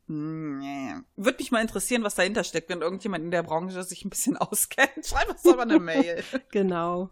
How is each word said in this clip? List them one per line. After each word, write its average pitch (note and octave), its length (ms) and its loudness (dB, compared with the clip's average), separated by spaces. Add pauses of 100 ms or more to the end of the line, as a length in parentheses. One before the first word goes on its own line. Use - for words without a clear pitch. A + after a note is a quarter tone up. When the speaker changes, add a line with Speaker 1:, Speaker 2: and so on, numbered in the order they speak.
Speaker 1:
Hm, D#3 520 -6
nee. C#3 340 -8 (220)
Würde A3 240 0
mich C4+ 120 -6
mal A3+ 100 4
interessieren, A3+ 420 0
was G#3 120 -2
dahinter G3+ 280 2
steckt, - 260 -4
wenn F3+ 120 -4
irgendjemand F3+ 440 -4
in E3+ 60 -6
der F3 120 2
Branche F3 400 -4
sich F3+ 220 -10
ein G3 40 -4
bisschen - 280 -2
<laughs> - 0 -
auskennt. - 680 0
Schreib D4+ 240 0
uns E4+ 120 -8
doch E4+ 140 10
mal B3 80 0
eine D4 160 6
Mail. E3+ 440 0 (120)
Speaker 2:
<laughs> - 160 -8
Genau. F3+ 600 0